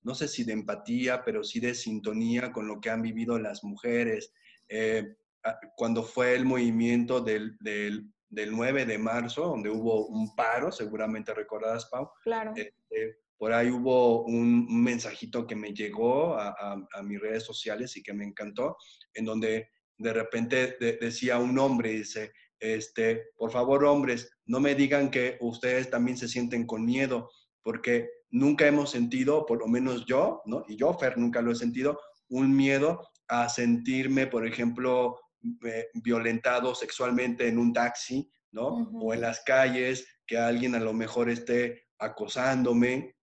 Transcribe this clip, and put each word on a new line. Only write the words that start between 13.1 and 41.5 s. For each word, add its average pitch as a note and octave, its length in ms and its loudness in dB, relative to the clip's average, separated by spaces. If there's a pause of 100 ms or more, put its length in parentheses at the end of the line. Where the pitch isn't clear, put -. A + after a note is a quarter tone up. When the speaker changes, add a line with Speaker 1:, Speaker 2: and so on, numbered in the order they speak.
Speaker 1:
por A2 140 0
ahí A#2+ 180 4
hubo B2 540 4
un, A#2 440 4
un A#2 140 4
mensajito A#2+ 640 -2
que A2+ 80 -8
me G#2+ 180 -8
llegó A#2 640 0
a, G#2 140 -4
a, G2+ 280 -8 (180)
a G2+ 100 -10
mis G2+ 160 -6
redes A2 240 -4
sociales A2+ 520 -8
y F#2+ 60 -16
que G#2 100 -12
me G2+ 120 -6
encantó, G#2 520 -6 (380)
en A2 100 -6
donde A2 440 -2 (300)
de A2+ 140 -4
repente A#2 680 0
de-, A#2 200 0
decía A#2+ 380 0
un B2 220 2
hombre, A#2+ 300 2
dice, G#2+ 420 -6 (260)
este, A2 680 -2 (100)
"Por A2+ 120 -2
favor, C3 340 4
hombres, C3 460 4 (140)
no B2 160 0
me C#3+ 140 4
digan C#3 360 4
que B2+ 300 0
ustedes B2+ 480 0
también B2 300 0
se A#2+ 100 -6
sienten A#2+ 380 -2
con A2+ 180 -4
miedo, B2 460 0 (320)
porque A#2 480 0 (180)
nunca D3 380 4
hemos C#3+ 240 4
sentido, B2+ 560 2
por A#2 140 0
lo A2 60 -4
menos B2 380 0
yo, D#3 400 0
¿no? A#2 240 -6
Y G#2+ 80 -10
yo, C#3+ 160 2
Fer, C3+ 240 0
nunca A#2+ 240 2
lo A#2+ 120 2
he - 20 2
sentido, B2 440 -2 (300)
un C3+ 260 4
miedo C#3 540 4 (200)
a A#2+ 200 2
sentirme, C3 800 2
por A#2 200 -2
ejemplo, A#2+ 720 0 (460)
eh, A2+ 300 -4
violentado A#2 800 0
sexualmente B2 760 0
en A2+ 100 2
un A#2+ 140 4
taxi, A#2+ 580 -2 (220)
¿no? A#2 220 -4
Speaker 2:
Ujú. G#3 340 -4
Speaker 1:
O A2+ 60 0
en A#2 80 -2
las A2+ 180 -2
calles, B2+ 680 2 (200)
que A2+ 100 -2
alguien A#2+ 380 0
a A#2 60 0
lo A2 120 -2
mejor A#2 380 0
esté A#2+ 540 -2 (140)